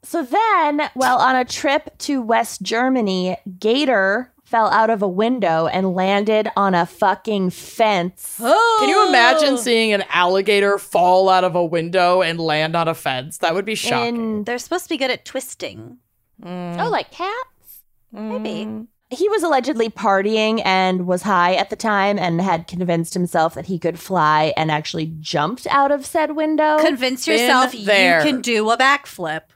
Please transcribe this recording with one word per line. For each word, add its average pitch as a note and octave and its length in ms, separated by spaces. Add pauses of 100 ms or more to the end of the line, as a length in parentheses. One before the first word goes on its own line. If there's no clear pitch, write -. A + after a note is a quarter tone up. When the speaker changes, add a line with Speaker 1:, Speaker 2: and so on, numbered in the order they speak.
Speaker 1:
So - 200
then, D4+ 720
while B3+ 220
on C4 180
a B3+ 100
trip - 540
to C#4 220
West A3+ 400
Germany, G#3 760 (220)
Gator A3+ 720 (100)
fell A3+ 240
out A3 220
of G#3+ 120
a G#3 60
window F#3 600
and F#3 280
landed G#3 640
on G3 180
a E3+ 100
fucking G3 640
fence. F#3 880
Speaker 2:
Can G#4+ 520
you G4 180
imagine C#4+ 460
Speaker 3:
Oh. C4+ 40
Speaker 2:
seeing A3+ 360
an G3 160
alligator G3 680
fall F#3 520
out F#3 160
of F3 100
a F3 80
window F3 580
and E3 180
land D#3+ 360
on E3 140
a E3 40
fence? C#3+ 440
That E3 180
would G3 100
be A3 100
shocking. A#3 400
Speaker 1:
In A3 280
Speaker 3:
They're A#3+ 160
supposed F4 240
to - 60
be E4 80
good B3+ 120
at A#3+ 140
twisting. C#3 760 (460)
Speaker 2:
Mm. F3 420
Speaker 1:
Oh, A#4+ 40
like E4 220
cats? - 680 (300)
Speaker 3:
Maybe. G#3+ 540
Speaker 2:
Mm. A3 220 (220)
Speaker 1:
He F4+ 200
was G4+ 140
allegedly B3+ 460
partying G#3+ 760
and F#3 420
was F3+ 140
high F#3 340
at F3+ 140
the A3 80
time G3+ 420
and E3+ 220
had F3 260
convinced F3 460
himself E3+ 400
that D#3 140
he F3+ 120
could E3+ 200
fly D#3 580
and D#3 120
actually D#3 520
jumped D#3 460
out C#4 240
of C#4+ 140
said D4+ 300
window. D#4 440
Speaker 3:
Convince C4 460
Speaker 2:
Been A3 140
Speaker 3:
yourself B3+ 340
you A3 120
Speaker 2:
there. F#3 360
Speaker 3:
can B3 200
do A3 280
a A#3 80
backflip. A#3+ 680 (120)